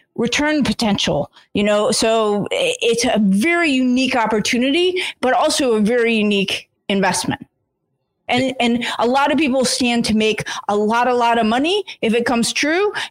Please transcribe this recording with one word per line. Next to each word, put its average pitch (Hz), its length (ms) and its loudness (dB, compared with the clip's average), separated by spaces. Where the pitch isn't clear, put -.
return 294 480 0
potential, 196 680 -2
you 208 80 0
know, 208 300 2
so 220 580 0
i-, 160 300 -2
it's 233 240 0
a 226 160 0
very 294 500 2
unique 254 460 0
opportunity, 269 840 0
but 247 120 2
also 277 420 2
a 214 60 2
very 233 360 2
unique 208 520 -2
investment. - 580 -2
And, 262 320 -2
and 240 260 0
a 226 80 0
lot 269 240 2
of 285 80 0
people 269 260 0
stand 240 420 0
to 214 100 0
make 214 300 0
a 208 80 0
lot, 220 300 0
a 254 80 2
lot 233 240 2
of 226 80 2
money 302 380 0
if 220 100 0
it 233 140 0
comes 240 260 0
true. 359 400 0